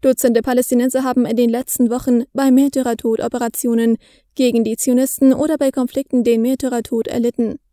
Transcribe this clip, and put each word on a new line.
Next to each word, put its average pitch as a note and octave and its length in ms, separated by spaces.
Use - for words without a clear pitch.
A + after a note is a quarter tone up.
Dutzende B3 420
Palästinenser B3+ 640
haben B3 200
in A3 120
den A#3+ 140
letzten A#3+ 380
Wochen A#3+ 440
bei C4+ 180
Märtyrertodoperationen A#3 1500
gegen A#3 300
die A3 120
Zionisten C4 560
oder D4+ 240
bei C#4 140
Konflikten B3+ 540
den A3+ 180
Märtyrertod A#3+ 640
erlitten. A#3 540